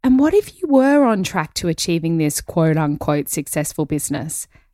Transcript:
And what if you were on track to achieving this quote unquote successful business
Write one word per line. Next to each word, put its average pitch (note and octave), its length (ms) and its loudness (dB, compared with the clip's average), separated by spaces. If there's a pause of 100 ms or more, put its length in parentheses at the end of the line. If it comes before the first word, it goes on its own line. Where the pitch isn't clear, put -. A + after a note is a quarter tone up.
And C4 160 4
what D#4 120 4
if - 280 0
you F4+ 80 -4
were C#4 360 4
on G#3+ 200 2
track E3 300 -4
to - 120 -6
achieving E3 520 0
this D3+ 220 0
quote D#3+ 360 0
unquote D3 520 -2
successful D3+ 560 -6
business D3 600 -6 (280)